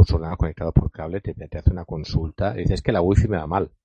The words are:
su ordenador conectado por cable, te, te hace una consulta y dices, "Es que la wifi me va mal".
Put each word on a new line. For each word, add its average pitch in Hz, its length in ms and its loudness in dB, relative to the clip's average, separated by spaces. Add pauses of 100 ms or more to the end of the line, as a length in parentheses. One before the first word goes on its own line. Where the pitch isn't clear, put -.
su - 80 0
ordenador 82 240 -4
conectado 82 340 -2
por 78 180 4
cable, 82 300 -8
te, - 140 -8
te 78 240 -12
hace - 120 2
una 87 140 -6
consulta 82 680 -4
y 87 60 -6
dices, 87 160 0
"Es - 60 -10
que 123 100 0
la 92 100 2
wifi 101 260 4
me 104 80 -2
va 78 100 -6
mal". 87 260 -2 (120)